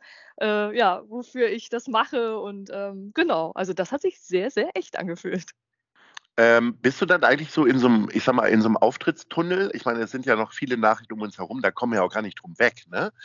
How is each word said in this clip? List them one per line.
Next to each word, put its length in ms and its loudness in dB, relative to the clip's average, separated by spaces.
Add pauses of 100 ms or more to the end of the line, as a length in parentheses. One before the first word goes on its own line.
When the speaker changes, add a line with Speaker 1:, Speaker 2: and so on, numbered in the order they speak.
(400)
Speaker 1:
äh, 360 -2
ja, 320 2
wofür 420 -2
ich 180 -8
das 180 -8
mache 540 -2
und, 320 -12
ähm, 420 -10
genau. 400 0
Also, 200 -4
das 180 -6
hat 100 -4
sich 180 -4
sehr, 300 -2
sehr 240 -2
echt 240 -8
angefühlt. 520 -8 (880)
Speaker 2:
Ähm, 420 6
bist 200 0
du 60 0
dann 160 2
eigentlich 300 2
so 120 2
in 140 4
so 100 6
'nem, 240 4
ich 120 -2
sage 120 2
mal, 120 4
in 120 4
so 80 4
'nem 80 2
Auftrittstunnel? 960 -2
Ich 120 -12
meine, 160 -2
es 100 -6
sind 160 -8
ja 80 2
noch 180 -2
viele 240 -4
Nachrichten 380 0
um 80 -10
uns 160 -10
herum, 240 -8
da 80 0
kommen 220 -4
wir 60 0
ja 60 4
auch 80 -2
gar 100 -4
nicht 200 -10
drum 160 -12
weg, 300 0
ne? 240 -4 (120)